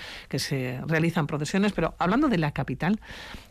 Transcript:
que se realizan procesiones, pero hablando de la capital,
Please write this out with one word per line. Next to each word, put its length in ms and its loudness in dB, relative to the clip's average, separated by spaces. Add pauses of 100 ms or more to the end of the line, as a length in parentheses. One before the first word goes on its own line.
(300)
que 80 -2
se 480 -2
realizan 400 2
procesiones, 480 0
pero 240 0
hablando 320 4
de 80 4
la 140 2
capital, 480 0 (520)